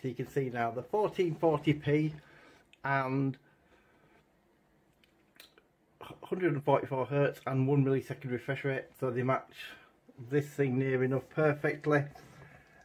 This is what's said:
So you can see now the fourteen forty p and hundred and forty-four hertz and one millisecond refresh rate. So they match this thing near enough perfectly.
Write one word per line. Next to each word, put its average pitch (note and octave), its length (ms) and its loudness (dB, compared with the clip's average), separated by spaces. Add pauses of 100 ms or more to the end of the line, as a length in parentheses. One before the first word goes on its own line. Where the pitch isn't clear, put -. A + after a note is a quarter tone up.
So C3 80 -4
you A#2+ 40 -6
can B2 140 -8
see C3+ 220 -4
now A#2+ 200 -2
the B2 140 -8
fourteen F3+ 520 0
forty D#3 360 2
p D3+ 420 2 (720)
and C3+ 540 0 (2750)
hundred F#3 300 0
and C#3 80 -4
forty-four C3+ 440 0
hertz C#3 420 0
and C3 180 2
one C#3 200 6
millisecond C3+ 440 -2
refresh B2+ 360 -4
rate. C3+ 200 -4 (140)
So C3 100 -2
they B2 140 -2
match C3 300 -2 (760)
this C#3+ 180 0
thing C3 300 0
near C3 260 2
enough C3 260 0
perfectly. D3 720 2 (800)